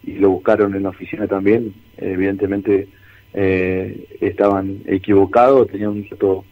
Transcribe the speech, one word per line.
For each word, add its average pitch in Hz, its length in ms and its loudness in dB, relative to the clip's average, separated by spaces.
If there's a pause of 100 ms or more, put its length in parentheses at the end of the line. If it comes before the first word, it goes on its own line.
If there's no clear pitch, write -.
y 92 100 -10
lo 98 180 4
buscaron 101 420 2
en 98 80 -4
la 98 80 -2
oficina 95 380 -8
también. 101 480 0 (220)
Evidentemente, 98 880 -2 (480)
eh, 95 720 -2 (120)
estaban 98 680 0
equivocados, 104 800 4
tenían 104 240 -4
un 104 180 -8
dato 95 420 -2